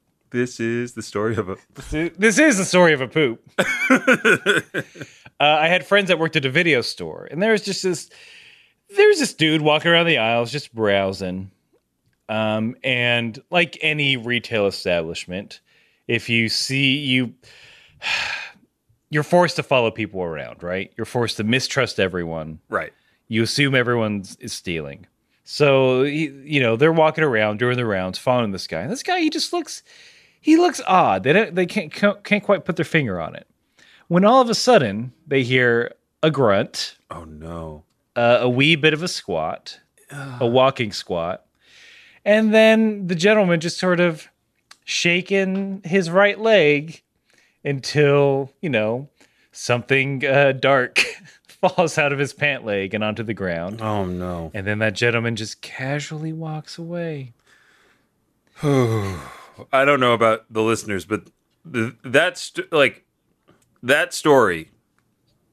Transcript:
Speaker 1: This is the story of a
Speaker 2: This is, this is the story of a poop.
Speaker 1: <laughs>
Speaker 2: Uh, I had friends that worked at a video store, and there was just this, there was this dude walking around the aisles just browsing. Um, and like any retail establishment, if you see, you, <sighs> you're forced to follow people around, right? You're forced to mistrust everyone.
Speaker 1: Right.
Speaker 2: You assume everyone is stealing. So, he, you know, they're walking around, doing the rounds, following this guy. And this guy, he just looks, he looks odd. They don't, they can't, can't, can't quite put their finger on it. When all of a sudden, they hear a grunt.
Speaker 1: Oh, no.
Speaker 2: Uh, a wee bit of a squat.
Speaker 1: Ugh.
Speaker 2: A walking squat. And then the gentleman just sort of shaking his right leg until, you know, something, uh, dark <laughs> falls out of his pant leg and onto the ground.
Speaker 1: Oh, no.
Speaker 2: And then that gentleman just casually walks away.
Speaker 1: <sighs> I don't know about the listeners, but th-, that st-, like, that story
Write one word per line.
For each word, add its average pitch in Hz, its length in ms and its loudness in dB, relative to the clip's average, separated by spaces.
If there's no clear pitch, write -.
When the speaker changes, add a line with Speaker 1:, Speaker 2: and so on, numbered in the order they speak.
Speaker 1:
This 123 300 -4
is 117 340 -4
the 110 80 -10
story 107 340 -4
of 98 120 -4
a 95 80 -8
Speaker 2:
This - 180 -16
is, 160 260 -4
this 208 200 2
is 294 200 4
the 190 60 -2
story 175 280 4
of 139 80 0
a 127 80 -6
poop. 131 340 -2
Speaker 1:
<laughs> - 1300 0
Speaker 2:
Uh, 151 160 4
I 156 100 2
had 175 180 0
friends 196 220 2
that 175 100 2
worked 160 180 -2
at 143 80 0
a 131 60 -2
video 147 320 2
store, - 480 -10
and 156 120 -6
there 220 100 2
was 208 100 0
just 196 200 -8
this, 180 280 -4
there 403 140 6
was 403 120 4
this 247 120 -2
dude 156 300 0
walking 151 280 2
around 170 140 6
the 160 140 2
aisles 117 340 0
just 143 220 -10
browsing. 98 760 0
Um, 110 560 -2
and 120 640 0
like 175 300 0
any 147 380 0
retail 113 480 0
establishment, 90 920 -4
if 117 220 -2
you 117 220 0
see, 135 480 -2
you, 127 340 -2
<sighs> - 1080 -12
you're 151 120 0
forced 175 340 2
to 151 60 -4
follow 120 280 2
people 95 320 -6
around, 73 400 -10
right? 92 360 -6
You're 113 80 -6
forced 117 320 -4
to 110 60 -2
mistrust 123 540 -2
everyone. 82 720 -4
Speaker 1:
Right. 85 240 -6
Speaker 2:
You 113 160 0
assume 139 320 0
everyone 113 500 0
is 113 120 -14
stealing. 76 540 -10
So, 135 600 2
he, 147 220 -2
you 147 160 0
know, 117 160 2
they're 151 160 4
walking 156 320 2
around, 107 360 0
doing 123 180 0
the 120 80 -2
rounds, 92 320 -2
following 123 340 0
this 92 140 -10
guy. 82 160 -6
And 139 100 -8
this 277 100 -10
guy, 370 180 -2
he 311 100 -2
just - 240 -6
looks, - 280 -8
he 320 200 4
looks 349 280 0
odd. 131 360 4
They 131 100 2
don't, 190 220 2
they 185 100 0
can't, 175 260 -6
can't, - 320 -2
can't 208 220 -2
quite 196 220 0
put 170 100 -6
their 170 80 -2
finger 123 340 0
on 82 160 -8
it. - 120 -18
When 175 160 4
all 247 160 6
of 233 100 2
a 208 60 0
sudden, 127 560 2
they 135 160 2
hear 120 480 2
a 156 120 2
grunt. 123 640 0
Speaker 1:
Oh, 82 100 -16
no. 80 640 -14
Speaker 2:
Uh, 120 240 4
a 123 100 0
wee 139 240 4
bit 156 180 2
of 156 120 -4
a 180 40 -6
squat. - 680 -8
Speaker 1:
Ugh. 135 320 -14
Speaker 2:
A 123 60 2
walking 127 420 2
squat. 85 560 -6
And 214 280 2
then 220 540 4
the 180 80 -2
gentleman 180 460 4
just 170 180 -6
sort 180 220 0
of 165 260 0
shaking 190 1000 -2
his 170 260 0
right 196 300 2
leg 160 640 2
until, 143 840 2
you 185 80 -6
know, 117 400 -2
something, 135 720 -2
uh, 135 320 4
dark 131 400 0
<laughs> - 160 -20
falls - 500 -2
out 147 160 2
of 139 60 -2
his 139 140 -2
pant 135 320 -4
leg 98 300 -2
and 107 100 -2
onto 107 180 -4
the 110 100 -6
ground. 92 480 -6
Speaker 1:
Oh, 107 260 -4
no. 90 480 -8
Speaker 2:
And 98 120 -8
then 104 140 -2
that 107 160 -2
gentleman 117 400 -2
just 107 260 -12
casually 147 720 -8
walks 156 460 -12
away. 165 580 -10
Speaker 1:
<sighs> - 1300 -20
I 113 1200 -2
don't 139 160 4
know 123 140 4
about 113 380 0
the 110 100 0
listeners, 107 420 -2
but 107 240 -6
th-, 120 300 -4
that 151 360 0
st-, - 340 -12
like, 143 320 2
that 147 300 0
story 104 580 2